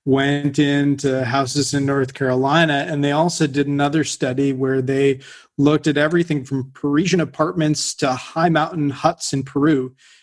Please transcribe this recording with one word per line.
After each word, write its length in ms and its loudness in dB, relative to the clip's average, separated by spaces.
went 520 0
into 640 2
houses 500 -2
in 100 0
North 300 0
Carolina, 720 2
and 160 -2
they 80 0
also 340 0
did 200 -2
another 380 0
study 500 -2
where 260 0
they 400 0
looked 280 2
at 120 2
everything 460 0
from 280 -6
Parisian 480 0
apartments 760 -2
to 160 0
high 360 -2
mountain 400 0
huts 460 -2
in 80 -2
Peru, 520 0